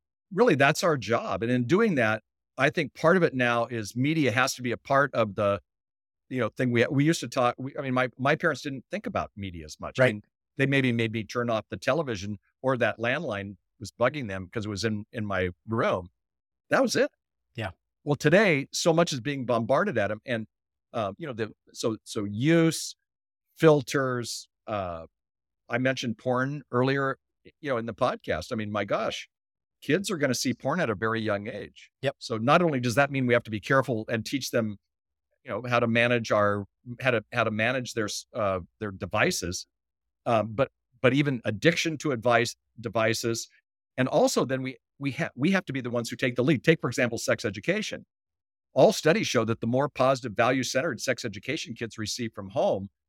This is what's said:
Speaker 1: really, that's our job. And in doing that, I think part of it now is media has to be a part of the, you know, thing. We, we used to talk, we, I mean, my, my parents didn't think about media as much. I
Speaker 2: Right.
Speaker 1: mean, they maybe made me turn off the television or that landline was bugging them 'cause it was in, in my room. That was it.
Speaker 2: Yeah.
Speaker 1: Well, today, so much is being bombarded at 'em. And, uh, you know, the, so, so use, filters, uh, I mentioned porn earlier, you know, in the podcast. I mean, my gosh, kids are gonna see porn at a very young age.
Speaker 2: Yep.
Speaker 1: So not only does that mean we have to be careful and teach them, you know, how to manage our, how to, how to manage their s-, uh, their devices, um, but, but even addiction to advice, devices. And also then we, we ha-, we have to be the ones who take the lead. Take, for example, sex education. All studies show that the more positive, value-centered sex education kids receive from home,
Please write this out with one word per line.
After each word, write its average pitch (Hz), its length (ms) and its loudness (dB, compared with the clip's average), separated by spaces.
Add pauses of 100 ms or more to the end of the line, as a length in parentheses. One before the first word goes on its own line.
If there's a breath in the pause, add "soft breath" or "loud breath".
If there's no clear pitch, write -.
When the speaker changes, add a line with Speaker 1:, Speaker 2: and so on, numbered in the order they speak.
(340)
Speaker 1:
really, 226 220 4
that's 139 280 4
our 160 140 2
job. 113 460 -2
And 117 80 0
in 123 140 2
doing 185 300 4
that, 110 280 2 (340)
I 135 140 4
think 147 240 -4
part 165 200 6
of 185 80 4
it 127 100 2
now 120 340 2
is 113 280 -6
media 139 360 2
has 131 240 2
to 127 80 -14
be 120 80 -2
a 104 60 -4
part 139 360 2
of 107 220 0
the, 101 240 0 (720)
you 127 100 -4
know, 110 100 0
thing. 127 220 -2
We, 117 180 6
we 139 140 2
used 160 180 2
to 139 60 -8
talk, 120 300 0
we, 131 200 -10
I 151 40 -8
mean, 131 120 -4
my, 127 240 0
my 139 180 2
parents 160 260 -2
didn't 135 300 -10
think - 160 -8
about 95 280 -4
media 87 300 -10
as - 140 -18
much. 78 200 -8
I 131 40 6
Speaker 2:
Right. 117 120 4
Speaker 1:
mean, 104 80 -12 (340)
they 139 80 2
maybe 135 260 2
made 113 220 0
me 113 100 -4
turn 120 260 -4
off 110 200 0
the 104 80 -8
television 113 600 -4 (240)
or 131 140 0
that 113 240 0
landline 113 560 -4 (240)
was - 140 -14
bugging 131 340 0
them 95 240 -8
'cause 107 140 -6
it 107 40 -6
was 101 140 -6
in, 107 300 -2
in 110 120 -6
my 92 260 0 (180)
room. 113 400 -2 (600)
That 160 120 4
was 262 160 0
it. 277 120 2 (460)
Speaker 2:
Yeah. 101 160 -6 (320)
Speaker 1:
Well, 147 140 0
today, 156 560 4
so - 180 2
much 165 220 4
is 127 80 -6
being 139 240 -6
bombarded 127 520 2
at 101 140 2
'em. 107 140 -6
And, 113 220 -4 (440)
uh, 101 260 -4
you 165 100 -10
know, 131 60 -6
the, 107 200 -6 (180)
so, 117 320 -4
so 107 220 -6
use, 156 720 2 (580)
filters, 135 960 2 (180)
uh, 90 380 -6 (640)
I 120 80 -2
mentioned 127 400 -2
porn 131 540 -2
earlier, 135 460 0 (440)
you 147 80 -6
know, 127 80 0
in 113 80 -4
the 113 80 -8
podcast. 127 580 -2
I 120 40 -4
mean, 107 160 -4
my 104 120 -2
gosh, 175 460 -4 (520)
kids 196 300 0
are 180 60 -4
gonna 135 180 0
see 123 180 -2
porn 151 280 -4
at 135 80 -2
a 107 60 0
very 110 260 -2
young 104 260 -4
age. 131 420 -14 (120)
Speaker 2:
Yep. 139 180 -4
Speaker 1:
So 117 180 -6
not 143 240 4
only 147 200 0
does 120 140 0
that 143 160 2
mean 131 160 -2
we 120 60 4
have 120 100 4
to 110 80 -12
be 107 100 -6
careful 131 480 0
and 113 160 -2
teach 131 260 -6
them, 110 260 -2 (680)
you 131 60 -8
know, 107 160 -6
how 120 120 4
to 117 80 2
manage 117 460 2
our, 104 320 2 (340)
how 127 120 0
to, 113 200 0
how 120 140 0
to 110 60 -2
manage 117 420 -2
their 110 120 -2
s-, - 200 -8 (100)
uh, 98 240 0 (200)
their 107 120 -6
devices, 98 760 -2 (600)
um, 110 280 2
but, 127 160 0 (320)
but 123 120 6
even 139 320 0
addiction 156 520 0
to 151 140 -4
advice, 117 440 2 (240)
devices. 113 680 -2 (500 soft breath)
And 127 100 0
also 226 380 2
then 131 160 -4
we, 131 160 -8 (220)
we 139 120 -4
ha-, 151 240 -6
we 147 160 2
have 190 140 2
to - 80 -8
be 135 80 -4
the 120 80 -6
ones 117 200 -2
who 117 80 -10
take 127 180 -2
the 123 80 2
lead. 135 200 2
Take, - 180 4
for 147 80 -2
example, 120 280 -2
sex 117 280 -2
education. 110 600 -4 (680)
All 165 180 8
studies 165 360 0
show 113 180 2
that 113 160 -2
the 113 60 -4
more 131 220 0
positive, 127 460 0
value-centered 131 680 0
sex - 240 -4
education 117 480 -8
kids 117 240 -10
receive 110 380 -6
from 98 140 -12
home, 123 400 -2 (200)